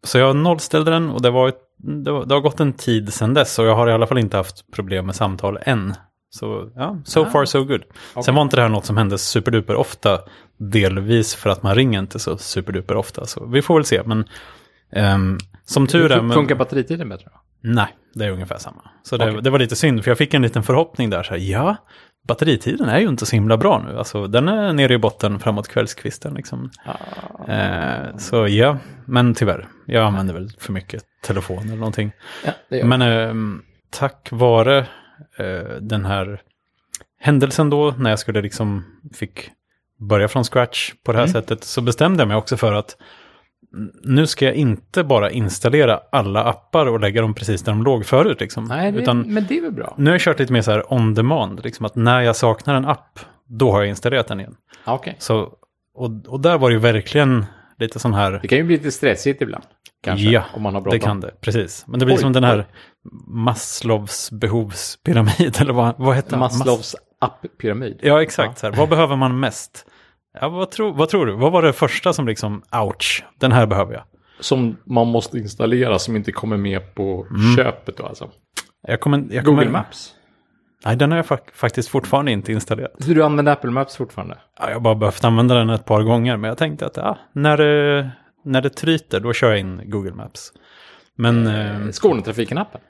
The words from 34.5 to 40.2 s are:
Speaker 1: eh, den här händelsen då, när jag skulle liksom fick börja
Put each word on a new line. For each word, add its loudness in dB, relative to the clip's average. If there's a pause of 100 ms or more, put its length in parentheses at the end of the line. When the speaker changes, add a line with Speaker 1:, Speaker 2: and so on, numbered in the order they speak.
Speaker 1:
eh, -8
den -4
här -4 (800)
händelsen 2
då, 2
när 2
jag 2
skulle -2
liksom -4 (300)
fick -12 (580)
börja 4